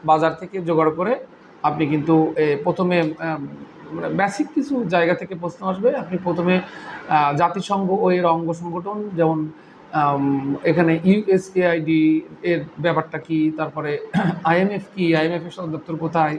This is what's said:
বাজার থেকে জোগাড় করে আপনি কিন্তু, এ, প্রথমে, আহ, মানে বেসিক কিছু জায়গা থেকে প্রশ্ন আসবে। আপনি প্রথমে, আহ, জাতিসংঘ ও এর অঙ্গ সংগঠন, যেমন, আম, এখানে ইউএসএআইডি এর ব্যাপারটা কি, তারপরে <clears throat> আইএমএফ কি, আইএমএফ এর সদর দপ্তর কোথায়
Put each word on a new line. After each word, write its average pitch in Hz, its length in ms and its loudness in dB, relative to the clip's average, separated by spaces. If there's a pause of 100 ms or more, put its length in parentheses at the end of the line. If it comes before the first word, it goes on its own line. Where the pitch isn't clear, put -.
বাজার 156 340 4
থেকে 185 220 -8
জোগাড় 160 300 2
করে 185 240 0 (480)
আপনি 151 240 0
কিন্তু, 156 500 2
এ, 151 260 2
প্রথমে, 180 380 0
আহ, 160 380 -4 (520)
মানে 165 180 -6
বেসিক 196 460 -2
কিছু 269 320 -2
জায়গা 170 260 2
থেকে 175 220 -6
প্রশ্ন 175 320 -6
আসবে। 202 280 0
আপনি 185 220 -4
প্রথমে, 180 440 0 (480)
আহ, 147 280 2
জাতিসংঘ 185 540 0
ও 185 200 2
এর 180 140 2
অঙ্গ 165 280 0
সংগঠন, 175 600 -8
যেমন, 160 340 2 (440)
আম, 139 680 0
এখানে 165 400 4
ইউএসএআইডি 170 1160 2 (200)
এর 170 220 0 (160)
ব্যাপারটা 160 380 -2
কি, 156 400 0
তারপরে 151 420 -4 (140)
<clears throat> 165 300 0
আইএমএফ 190 380 2 (140)
কি, 165 200 2
আইএমএফ 160 280 0
এর 175 80 -12
সদর 180 160 -10
দপ্তর 160 280 -6
কোথায় 160 440 0